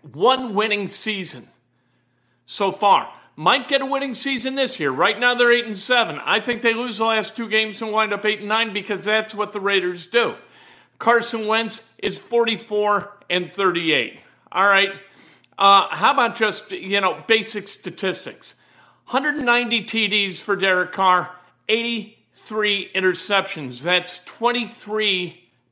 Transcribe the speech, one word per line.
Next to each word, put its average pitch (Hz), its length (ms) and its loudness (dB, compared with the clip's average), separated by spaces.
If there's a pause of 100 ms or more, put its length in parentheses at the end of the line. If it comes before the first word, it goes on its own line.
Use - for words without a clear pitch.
(120)
One 240 400 2
winning 208 360 0
season 170 600 -8 (960)
so - 260 -2
far. 190 440 2 (220)
Might 214 320 2
get 277 140 2
a 277 40 -4
winning 269 300 -4
season 262 400 -4
this 262 240 -2
year. 147 100 2
Right 175 260 2
now, 247 200 2
they're 240 160 4
eight 240 120 2
and 214 140 -8
seven. 208 460 0
I 180 160 2
think 226 200 -4
they 233 140 2
lose 233 240 -6
the 220 60 0
last 220 320 0
two 233 120 -6
games 214 320 0
and 220 120 -6
wind 214 200 0
up 202 140 -4
eight 214 140 0
and 202 80 -10
nine 220 240 0
because 190 320 -6
that's 214 280 0
what 208 200 -6
the 208 80 -6
Raiders 180 480 -2
do. 226 260 2 (640)
Carson 226 480 2
Wentz 220 380 -2 (140)
is - 200 -4
forty-four 208 1000 0 (140)
and 180 220 -2
thirty-eight. 170 680 0 (320)
All 190 160 2
right. 196 240 4 (680)
Uh, 196 380 6
how 202 180 4
about 254 220 2
just, 214 380 -2
you 196 280 -2
know, 170 280 0
basic 214 400 0
statistics? - 880 -8 (480)
Hundred 285 320 -2
ninety 240 480 0
T 220 240 -2
Ds 196 320 -2
for 202 160 -2
Derek 185 340 2
Carr, 180 400 2 (380)
eighty-three 214 1200 -4
interceptions. 185 880 -2
That's 175 420 -2
twenty-three 214 1200 -4 (240)